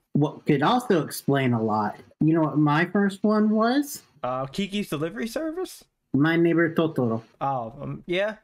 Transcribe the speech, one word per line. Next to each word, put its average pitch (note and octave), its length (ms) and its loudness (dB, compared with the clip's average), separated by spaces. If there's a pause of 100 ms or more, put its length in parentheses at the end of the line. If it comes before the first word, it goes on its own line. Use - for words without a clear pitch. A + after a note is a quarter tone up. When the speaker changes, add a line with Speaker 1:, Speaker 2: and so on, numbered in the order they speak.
(120)
Speaker 1:
What D3 340 0
could C#3+ 160 2
also G3 420 2
explain C3+ 500 0
a A#2 100 0
lot. G#2+ 340 0 (240)
You D#3 140 4
know E3 60 2
what D3 180 0
my D3+ 260 4
first G3 380 0
one G#3+ 260 4
was? A#3+ 540 0 (180)
Speaker 2:
Uh, B2+ 240 -4
Kiki's G3 440 -6
Delivery F3 380 -4
Service? D#4+ 560 -8 (320)
Speaker 1:
My D#3+ 200 2
Neighbor E3+ 400 2
Totoro. B2+ 480 0 (180)
Speaker 2:
Oh, B2+ 400 -6
um, C#3 240 -12
yeah, G3+ 380 -4